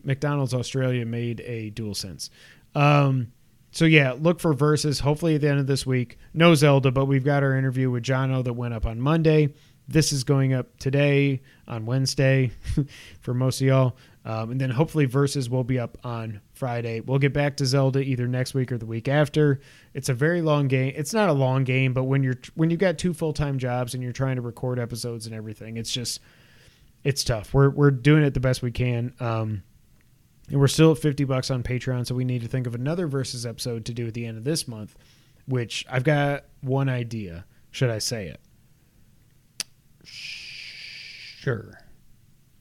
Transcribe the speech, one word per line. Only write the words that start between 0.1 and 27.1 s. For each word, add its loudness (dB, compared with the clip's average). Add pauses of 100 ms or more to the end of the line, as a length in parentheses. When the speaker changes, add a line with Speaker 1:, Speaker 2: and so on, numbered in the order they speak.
Speaker 1:
Australia -2
made -4
a -8
DualSense. -8 (460)
Um, 4 (400)
so, 0
yeah, 6
look 2
for 2
Versus, 2
hopefully 2
at -2
the 4
end 2
of 0
this 0
week. -2 (160)
No 8
Zelda, 6
but 2
we've 2
got 2
our 2
interview 0
with -2
Jono 0
that -4
went -6
up -4
on -4
Monday. 4 (320)
This 2
is -2
going 2
up -4
today 2 (260)
on -8
Wednesday 2 (360)
<laughs> -20
for -6
most 0
of 2
y'all. 4 (280)
Um, -6
and -4
then -2
hopefully 2
Versus 0
will -2
be -2
up -8
on -8 (120)
Friday. -6
We'll 0
get 2
back 0
to 0
Zelda 2
either -2
next -2
week -2
or -4
the -10
week -8
after. 4 (340)
It's -6
a 0
very 0
long 2
game. 0
It's -6
not 4
a 4
long 2
game, 2
but 0
when 2
you're, -2 (180)
when 2
you've 0
got 2
two -2
full-time -2
jobs -4
and -6
you're -6
trying -2
to -4
record -6
episodes -8
and -12
everything, -12
it's -6
just, -6 (840)
it's 0